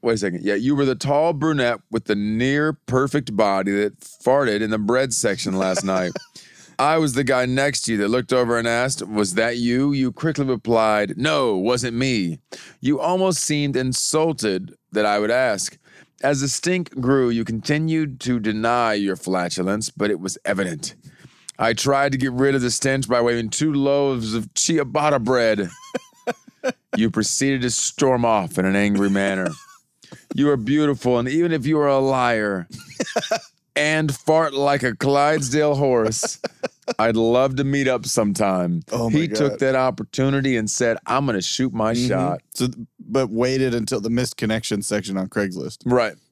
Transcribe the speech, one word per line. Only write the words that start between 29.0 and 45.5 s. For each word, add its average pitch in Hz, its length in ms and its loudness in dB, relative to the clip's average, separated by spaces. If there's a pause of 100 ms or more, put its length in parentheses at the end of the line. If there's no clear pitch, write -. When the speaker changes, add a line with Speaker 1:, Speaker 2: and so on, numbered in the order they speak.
Speaker 1:
manner. 98 380 0 (880)
You 143 160 4
are 139 60 2
beautiful, 127 600 0
and 120 100 0
even 165 240 0
if 139 140 -2
you 156 140 2
are 147 80 2
a 139 120 4
liar, 117 680 0 (540)
<laughs> - 300 -6 (240)
and 151 400 0
fart 156 380 2
like 139 300 0
a 120 120 -2
Clydesdale 143 800 2
horse. 123 640 0 (300)
Speaker 2:
<laughs> - 300 -8
Speaker 1:
I'd 110 160 2
love 123 420 4
to 143 60 0
meet 139 240 0
up 123 180 0
sometime. 92 760 0 (100)
Speaker 2:
Oh 117 180 -2
my 147 100 2
Speaker 1:
He 170 80 0
took 170 260 0
Speaker 2:
God. - 60 -10
Speaker 1:
that 135 160 2
opportunity 131 840 0
and 107 120 -2
said, 117 360 0
"I'm 135 200 0
gonna 107 160 0
shoot 127 320 -2
my 110 200 0
Speaker 2:
Mm-hmm. 123 160 0
Speaker 1:
shot." 90 320 -2 (120)
Speaker 2:
So, 123 140 -2
th-, 120 200 -8 (120)
but 123 300 -2
waited 127 440 0
until 117 280 -2
the 110 80 -4
missed 120 280 -2
connection 110 440 -2
section 98 360 -4
on 95 120 -2
Craigslist. 90 560 -4